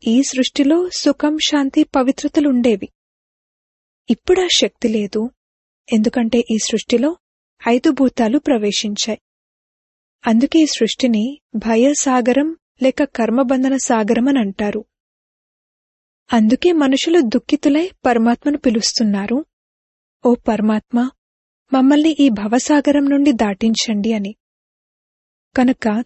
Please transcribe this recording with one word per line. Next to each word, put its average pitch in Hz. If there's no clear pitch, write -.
ఈ 240
సృష్టిలో 285
సుఖం, 202
శాంతి, 269
పవిత్రతలుండేవి. 262
ఇప్పుడా 359
శక్తి -
లేదు. 220
ఎందుకంటే 233
ఈ 226
సృష్టిలో 240
ఐదు 254
భూతాలు 254
ప్రవేశించాయి. 214
అందుకే 240
ఈ 311
సృష్టిని 240
భయసాగరం 254
లేక 262
కర్మబంధన 262
సాగరం 233
అని 277
అంటారు. 208
అందుకే 240
మనుషులు 311
దుఃఖితులై 294
పరమాత్మను 240
పిలుస్తున్నారు, 220
"ఓ 240
పరమాత్మ, 220
మమ్మల్ని 294
ఈ 277
భవసాగరం 277
నుండి 285
దాటించండి" 220
అని. 208
కనుక 240